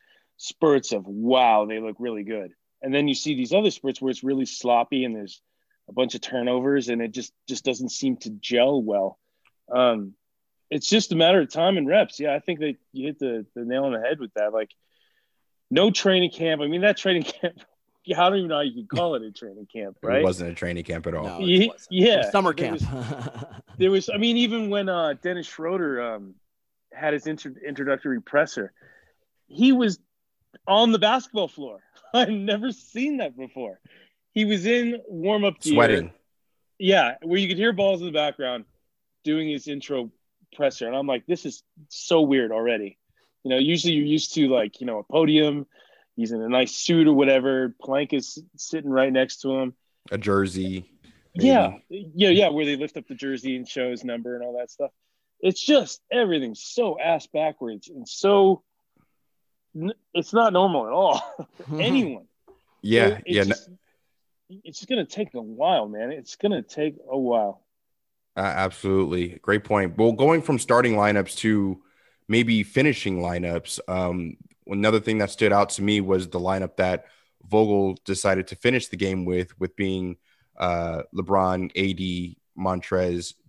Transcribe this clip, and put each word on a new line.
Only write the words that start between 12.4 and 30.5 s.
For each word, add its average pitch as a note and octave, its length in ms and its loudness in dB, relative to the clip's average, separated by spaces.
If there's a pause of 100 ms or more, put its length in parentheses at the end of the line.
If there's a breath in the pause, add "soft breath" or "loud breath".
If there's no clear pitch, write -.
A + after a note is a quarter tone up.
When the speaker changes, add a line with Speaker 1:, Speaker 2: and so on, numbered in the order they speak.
Speaker 1:
think E3 200 -6
that D3 160 -4 (160)
you C3+ 140 -8
hit D3+ 120 -8
the, A#2 260 -4 (100)
the A#2+ 100 -10
nail B2+ 200 -2
on C3+ 80 -2
the A2+ 80 -4
head C3+ 180 -2
with A#2 160 -12
that. G#2 180 -2
Like, A2 180 -4 (1000)
no F3+ 200 6
training F#3 400 2
camp. D#3+ 300 -2
I D3 80 -2
mean, F3 140 -2
that G3+ 140 4
training F3+ 260 0
<laughs> - 180 -10
camp, F3 200 -6 (440)
yeah, E3+ 200 -2
I F3+ 40 6
don't G3 100 2
even F3+ 100 -2
know D#3+ 80 -2
how D3 40 0
you C#3+ 120 -2
can A#2 140 -12
call E3 300 -2
it A2+ 60 -6
a A2 100 -14
training G2+ 400 -16
camp, G2+ 300 -12
right? A#2 180 0
Speaker 2:
It - 40 4
wasn't F2+ 260 -2
a E2+ 40 -10
training F2 300 -6
camp E2 220 -8
at E2 80 -4
all. D#2 100 -6
Speaker 3:
No, F2+ 140 -10
it G3 80 -6
Speaker 1:
Ye-, F#3 220 4
Speaker 3:
wasn't. - 220 -14
Speaker 1:
yeah. G3 240 4
Speaker 3:
It - 40 2
was A2 120 -2
summer F#3+ 240 2
Speaker 1:
There C#3 220 -4
Speaker 3:
camp. - 160 -6
Speaker 1:
was, B2 520 -10 (180)
Speaker 3:
<laughs> - 160 -18
Speaker 1:
there F#3 120 4
was, G3 220 0
I G#3 40 -6
mean, A3+ 200 2
even A3+ 340 0
when, G3+ 180 -2
uh, E3 340 0
Dennis F3 240 -6
Schroeder, D3+ 680 -4
um, G2 200 -14 (580)
had D3+ 220 -4
his C#3+ 120 -6
intro-, D#3 280 -8 (120)
introductory C3+ 540 -4
presser, C#3+ 520 -2 (760 soft breath)
he B3 240 4
was A#3 260 2 (720)